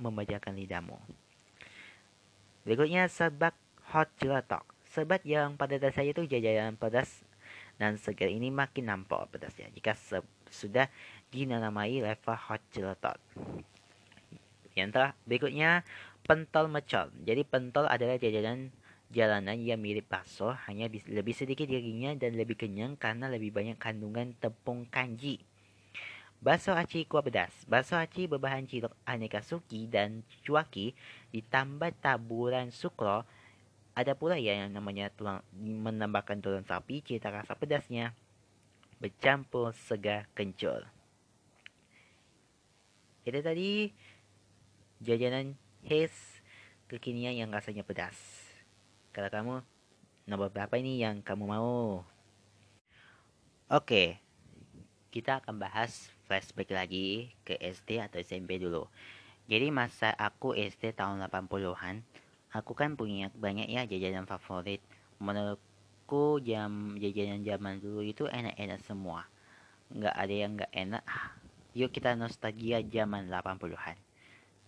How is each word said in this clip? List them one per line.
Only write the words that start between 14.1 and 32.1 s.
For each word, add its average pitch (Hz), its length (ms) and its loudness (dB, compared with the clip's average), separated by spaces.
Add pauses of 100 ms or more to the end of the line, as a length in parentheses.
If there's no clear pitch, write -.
Yang 95 160 2
ter-, 135 220 4 (100)
berikutnya, 147 560 4 (400)
pentol 160 480 6
mecol. 139 400 0 (160)
Jadi, 120 160 4
pentol 131 480 2
adalah 120 280 4
jajanan 117 520 0 (400)
jalanan 107 480 4
yang 113 240 0
mirip 104 240 -2
bakso, 98 480 -2 (160)
hanya 107 160 -4
bis-, 107 240 -8
lebih 104 240 0
sedikit 135 320 -2
dagingnya 127 480 -2
dan 120 240 0
lebih 113 160 0
kenyang 110 400 -4
karena 120 320 -2
lebih 110 240 -4
banyak 107 240 -2
kandungan 113 640 -4
tepung 120 480 -4
kanji. 127 560 -4 (960)
Bakso 160 340 4
aci 170 380 2
kuah 151 100 6
pedas. 113 320 2 (140)
Bakso 131 320 4
aci 165 320 -2
berbahan 135 400 -2
cilok 117 320 -4
aneka 110 400 -2
suki 113 480 -8
dan 110 320 2 (240)
cuaki 139 480 2 (400)
ditambah 139 640 0
taburan 123 720 0